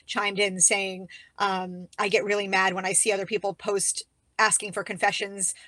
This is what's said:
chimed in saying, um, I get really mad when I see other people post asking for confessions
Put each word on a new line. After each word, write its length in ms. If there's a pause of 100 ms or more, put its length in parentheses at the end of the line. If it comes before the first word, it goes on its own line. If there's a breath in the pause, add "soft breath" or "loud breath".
chimed 320
in 220
saying, 480 (300 loud breath)
um, 500 (100)
I 100
get 160
really 240
mad 260
when 120
I 60
see 200
other 140
people 280
post 500 (340)
asking 340
for 120
confessions 680 (140 loud breath)